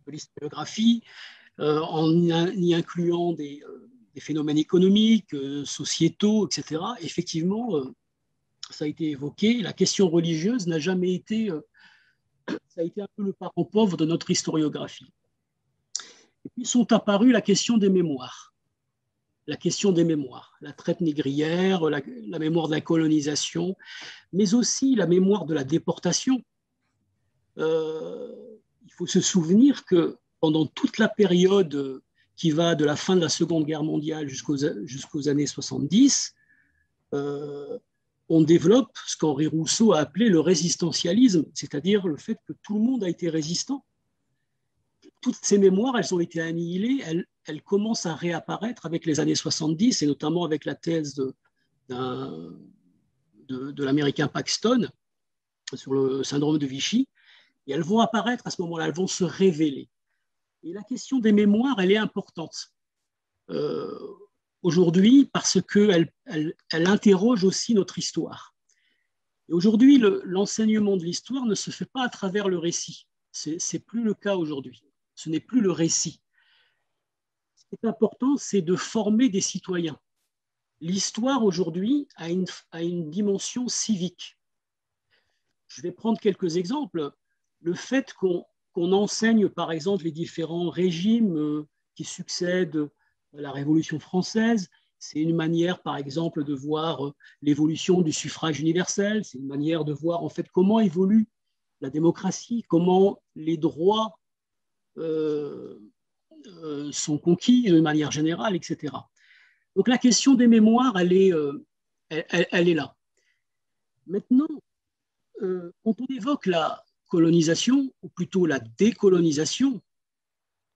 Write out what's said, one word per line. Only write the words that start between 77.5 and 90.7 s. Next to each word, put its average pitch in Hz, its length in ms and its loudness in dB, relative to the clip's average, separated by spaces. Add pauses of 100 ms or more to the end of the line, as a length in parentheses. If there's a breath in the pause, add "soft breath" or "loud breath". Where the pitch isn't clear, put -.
Ce - 120 -20
qui - 80 -14
est - 120 -6
important, 247 500 0
c'est 202 260 -2
de 175 120 0
former 214 540 0
des 190 140 -2
citoyens. 175 560 -6 (800)
L'histoire 220 640 -2
aujourd'hui 185 720 -2
a 165 140 -10
une, 185 160 -2 (260)
a 165 100 -10
une 170 280 -6
dimension 202 580 -4
civique. - 680 -6 (1300)
Je 123 140 -18
vais 175 100 -6
prendre 220 260 -2
quelques 180 380 -2
exemples. 180 560 -4 (480)
Le 170 140 -4
fait 262 400 -4
qu'on, 180 300 -2 (280)
qu'on 180 200 0
enseigne, 208 560 2
par 170 240 -4
exemple, 165 320 -2
les 165 80 -4
différents 165 580 -6